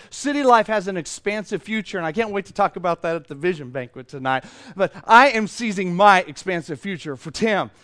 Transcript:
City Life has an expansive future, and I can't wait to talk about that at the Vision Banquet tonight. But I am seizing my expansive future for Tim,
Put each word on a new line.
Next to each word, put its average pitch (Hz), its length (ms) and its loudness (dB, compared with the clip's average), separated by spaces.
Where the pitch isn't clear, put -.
City 285 340 -4
Life 240 260 4
has 208 200 -2
an 190 80 -4
expansive 202 640 -6
future, 208 360 -6
and 165 80 -4
I 160 60 -4
can't 214 180 -2
wait 196 160 -6
to - 80 -20
talk 196 220 0
about 175 260 -4
that 165 120 -2
at 165 140 -10
the 147 60 -14
Vision 147 360 -4
Banquet 127 380 -12
tonight. 131 360 -2
But 190 200 -2
I 247 240 10
am 220 180 0
seizing 190 480 -4
my 190 280 6
expansive 165 580 -8
future 160 340 -10
for 151 160 -14
Tim, 190 400 -2